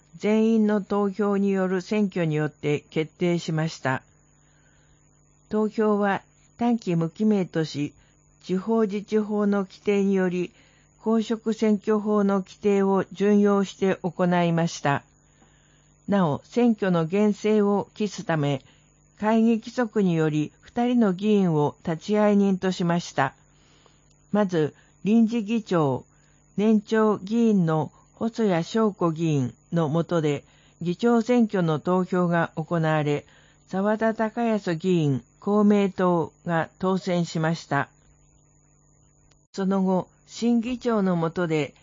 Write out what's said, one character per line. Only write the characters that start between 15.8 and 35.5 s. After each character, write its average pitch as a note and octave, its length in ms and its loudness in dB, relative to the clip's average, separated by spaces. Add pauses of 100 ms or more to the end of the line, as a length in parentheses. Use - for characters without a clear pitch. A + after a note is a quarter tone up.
な F#3+ 200 2
お、 C3+ 160 -2
選 A#3+ 280 2
挙 G3+ 180 -2
の E3 160 2
厳 G#3 280 0
正 G#3+ 280 0
を G3+ 320 0
期 G#3+ 140 -4
す - 160 -10
た E3 120 -2
め、 C#3+ 260 -2 (560)
会 A3 240 2
議 A3+ 160 2
規 A3+ 120 -12
則 A3+ 320 -2
に F3+ 120 2
よ D#3 140 2
り D3+ 320 -2
二 - 260 -4
人 B3 140 2
の G3+ 120 4
議 G3 160 -2
員 G3 260 2
を D3 220 0 (100)
立 F#3 320 -2
会 G#3 180 4
人 G3 220 2
と F#3 140 -2
し F#3 120 -4
ま E3+ 160 0
し - 140 -14
た。 C3+ 200 -2 (960)
ま G#3 140 2
ず、 D#3+ 280 -2 (300)
臨 A3+ 220 4
時 A3+ 180 -4
議 A3 180 -4
長、 D3 420 0 (520)
年 G#3+ 240 2
長 A3 380 0
議 A3 320 0
員 F#3+ 160 2
の D#3 260 -2 (220)
細 A3+ 340 -4
谷 E3+ 160 0
翔 A3 280 0
子 E3+ 200 -2
議 E3 140 -4
員 C#3 280 0 (180)
の E3 160 0
下 E3 320 -2
で、 D3 240 -2 (360)
議 F3 160 -4
長 A#3 260 2
選 B3 220 2
挙 G3 180 -2
の D#3 180 0
投 F#3 240 0
票 F3+ 240 0
が E3+ 280 0
行 E3 200 -4
わ D#3 260 0
れ、 D3 220 -2 (440)
澤 G#3 300 -2
田 A3+ 160 -2
孝 A3+ 280 -4
康 G#3 340 -2
議 F#3 160 -2
員、 D3 320 0 (160)
公 G#3 240 0